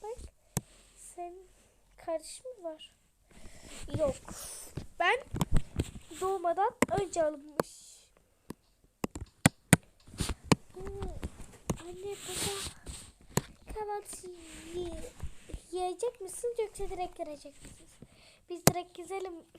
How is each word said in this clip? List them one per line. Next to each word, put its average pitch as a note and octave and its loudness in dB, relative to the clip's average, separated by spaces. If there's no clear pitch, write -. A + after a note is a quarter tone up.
bak. A4 -8
Senin F4 -12
kardeşin E4+ -6
mi F4+ -16
var? D#4 -8
Yok. C#4+ 0
Ben F#4+ 6
doğmadan F#4+ 4
önce E4+ 2
alınmış. D4+ 0
Hmm, G4 -6
anne, F#4 -8
baba, F#4+ 0
kahvaltı G#4 -6
yi-, F4 -4
yiyecek F#4 0
misiniz A#4 -4
yoksa G4+ -2
direkt F4+ -4
girecek D4 -8
misiniz? - -18
Biz F4 6
direkt F4 4
gidelim. F#4 -6